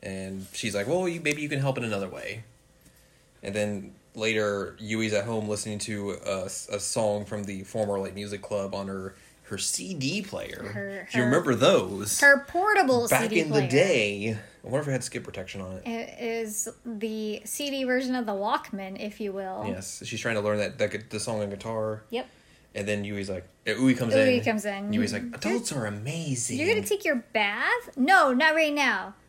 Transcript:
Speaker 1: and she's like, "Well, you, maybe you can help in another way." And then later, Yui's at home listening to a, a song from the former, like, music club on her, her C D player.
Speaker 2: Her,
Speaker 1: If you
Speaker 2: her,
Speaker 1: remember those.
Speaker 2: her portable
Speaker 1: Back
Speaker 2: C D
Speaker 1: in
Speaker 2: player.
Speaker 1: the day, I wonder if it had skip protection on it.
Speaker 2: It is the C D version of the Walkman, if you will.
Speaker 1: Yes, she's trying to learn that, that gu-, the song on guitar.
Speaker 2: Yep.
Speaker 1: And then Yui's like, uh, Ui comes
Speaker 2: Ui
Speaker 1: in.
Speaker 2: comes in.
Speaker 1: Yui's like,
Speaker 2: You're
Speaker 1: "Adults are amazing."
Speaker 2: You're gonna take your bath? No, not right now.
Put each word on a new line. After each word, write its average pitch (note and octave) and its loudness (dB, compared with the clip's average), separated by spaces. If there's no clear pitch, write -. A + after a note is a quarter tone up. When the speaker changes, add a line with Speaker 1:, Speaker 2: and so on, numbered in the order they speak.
Speaker 1:
and F#2+ -8
she's G#2 -4
like, G2+ 0
"Well, F3+ 2
you, E3+ -4
maybe D3+ 0
you D3 -4
can C#3+ -2
help C3+ 2
in B2 -4
another G2+ -2
way." - -10
And G2+ -6
then G#2 -2
later, G#2+ 0
Yui's A2 0
at G2+ 2
home A2 -2
listening G#2 -4
to G2+ -4
a, F#2+ -2
a - -6
song G#2 0
from G#2 -6
the G2 -8
former, G2+ -2
like, F#2+ -4
music G2+ -8
club G2 -4
on G2 -4
her, F#2+ -8
her G2+ -8
C F3+ -4
D D#3+ -2
player. - -8
Speaker 2:
Her, G3 -8
Speaker 1:
If - -12
you B2+ 4
Speaker 2:
her, A#2+ 4
Speaker 1:
remember C#3+ 4
those. G#2 4
Speaker 2:
her C#4 8
portable E4+ 4
Speaker 1:
Back - 6
Speaker 2:
C A3+ 2
D G#3+ 4
Speaker 1:
in - 0
Speaker 2:
player. D3 4
Speaker 1:
the C3 0
day, A2 4
I - -10
wonder C3 0
if C#3+ -4
it C#3 0
had B2+ -2
skip - -8
protection F#2+ -10
on F#2 -8
it. - -14
Speaker 2:
It A3+ -8
is A3+ -4
the G#3+ -6
C C#4+ -4
D C4+ -2
version B3+ 0
of B3 -2
the G#3+ -2
Walkman, G3 -4
if G#3 -10
you G3+ -4
will. F#3+ -6
Speaker 1:
Yes, F#2+ -8
she's G#2+ -6
trying A#2 0
to G#2 0
learn G#2+ 2
that, G2+ -2
that G#2 2
gu-, G#2+ -6
the G#2+ -8
song A2 -4
on G2+ -2
guitar. A2 -4
Speaker 2:
Yep. B3 -6
Speaker 1:
And G2+ -4
then G#2 0
Yui's G2+ -4
like, F2+ -6
uh, A2 0
Ui B2+ 6
comes A#2+ 0
Speaker 2:
Ui C4 6
Speaker 1:
in. - -2
Speaker 2:
comes G#3+ 0
in. G3+ -4
Speaker 1:
Yui's G#3 2
like, - -4
Speaker 2:
You're - -8
Speaker 1:
"Adults - -2
are B2 -2
amazing." C3+ -4
Speaker 2:
You're D#4+ 0
gonna G#4 0
take G4+ -2
your C#4 0
bath? A#3+ 0
No, D4 6
not D4+ 6
right D#4 2
now. G#3+ 0